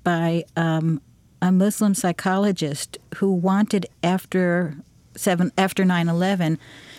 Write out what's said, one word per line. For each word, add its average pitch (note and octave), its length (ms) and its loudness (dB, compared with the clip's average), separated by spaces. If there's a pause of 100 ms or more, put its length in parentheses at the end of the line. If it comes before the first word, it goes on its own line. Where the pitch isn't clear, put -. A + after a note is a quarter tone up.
by, E3+ 400 0 (100)
um, D#3+ 460 0 (400)
a F3+ 100 2
Muslim G3+ 420 2
psychologist F#3 1040 -2 (180)
who G3 180 0
wanted F#3+ 540 0 (140)
after F3 760 0 (400)
seven, F3+ 400 0
after F#3+ 260 0
nine F3 240 2
eleven E3+ 500 0 (420)